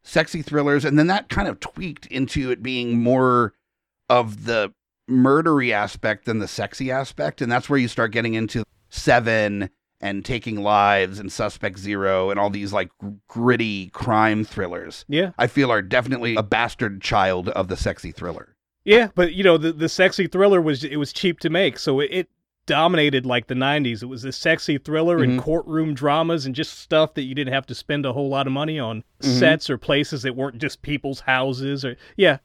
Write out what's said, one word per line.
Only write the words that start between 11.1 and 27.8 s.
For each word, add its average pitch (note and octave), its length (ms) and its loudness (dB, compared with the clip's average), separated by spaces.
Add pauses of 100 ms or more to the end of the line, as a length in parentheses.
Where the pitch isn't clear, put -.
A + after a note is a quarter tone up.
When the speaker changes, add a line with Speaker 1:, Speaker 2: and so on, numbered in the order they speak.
Speaker 1:
and G2 120 -12
Suspect G#2 460 -6
Zero G2 520 0
and G2+ 100 -2
all G2+ 100 0
these, G2+ 220 -6
like, F#2+ 180 -2 (100)
gr-, G2+ 100 -12 (180)
gritty A#2 600 0
crime G#2+ 580 2
thrillers. F2 640 -8
Speaker 2:
Yeah. F3 280 -2
Speaker 1:
I B2+ 100 0
feel C3 240 2
are G#2+ 100 2
definitely A#2+ 540 -2
a A2 80 0
bastard A2 580 -2
child F#2+ 480 0
of F#2 180 -2
the A2 80 -4
sexy F2+ 360 -6
thriller. - 440 -12 (300)
Speaker 2:
Yeah, G#3+ 300 6
but, F3 180 2
you F#3+ 100 -2
know, E3+ 140 8
the, D#3+ 160 0
the D#3 160 -2
sexy F#3 380 2
thriller F#3+ 340 4
was, D3 240 -2
it C#3 120 -8
was C#3+ 140 -4
cheap E3+ 300 -2
to F3 80 -2
make, E3 280 0
so C#3 220 0
it, C#3+ 120 -2
it F3+ 180 -4 (360)
dominated, D3 600 2
like, B2 220 -2
the B2+ 80 -4
nineties. B2+ 480 -2
It - 40 -10
was B2+ 140 -14
the C3 100 -10
sexy D#3+ 460 -2
thriller D#3+ 460 0
and B2+ 100 4
Speaker 1:
Mm-hmm. B2+ 80 0
Speaker 2:
courtroom D#3 540 -2
dramas D3+ 500 0
and C3 100 -6
just C#3+ 240 -6
stuff D#3 360 2
that D3 80 -4
you C3 120 -8
didn't C3 180 -4
have C3+ 120 -2
to - 100 -10
spend D3 300 -4